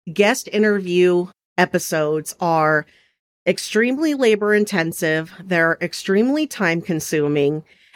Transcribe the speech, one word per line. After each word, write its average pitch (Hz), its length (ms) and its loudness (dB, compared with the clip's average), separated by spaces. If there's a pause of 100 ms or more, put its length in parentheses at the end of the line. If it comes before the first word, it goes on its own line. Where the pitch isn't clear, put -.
(120)
guest 202 400 0
interview 180 760 2 (300)
episodes 156 800 -2
are 156 480 2 (640)
extremely 254 640 0
labor 214 400 2
intensive. 165 800 -2 (100)
They're 165 380 0
extremely 233 640 0
time 170 360 -2
consuming. 151 800 -2 (320)